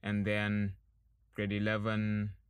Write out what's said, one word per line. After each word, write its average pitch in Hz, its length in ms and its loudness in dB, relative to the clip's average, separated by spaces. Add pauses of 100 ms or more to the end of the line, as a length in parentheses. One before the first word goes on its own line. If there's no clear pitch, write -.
And 104 220 0
then 104 500 0 (600)
grade 101 180 -2
eleven 107 760 0 (200)